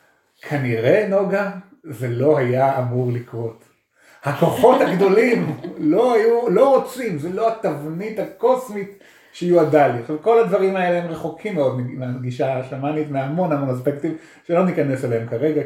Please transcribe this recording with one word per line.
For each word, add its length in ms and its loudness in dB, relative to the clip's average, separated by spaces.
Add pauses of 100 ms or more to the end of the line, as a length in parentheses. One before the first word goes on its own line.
(420)
כנראה, 680 2
נוגה, 420 0 (340)
זה 240 -8
לא 300 2
היה 400 2
אמור 340 0
לקרות. 520 -8 (580)
הכוחות 580 4
הגדולים 760 2 (220)
לא 360 2
היו, 360 2
לא 260 6
רוצים, 420 -4
זה 140 -6
לא 200 0
התבנית 680 -6
הקוסמית 800 -4 (340)
שיועדה 540 4
לי. 140 -2
עכשיו, 220 -8
כל 180 4
הדברים 360 2
האלה 220 0
הם 120 -4
רחוקים 440 -8
מאוד 260 0
מהגישה 760 -4
השמאנית, 520 -6
מהמון 420 -2
המון 180 -2
אספקטים, 460 -4 (300)
שלא 200 2
ניכנס 380 0
אליהם 220 -2
כרגע, 400 -2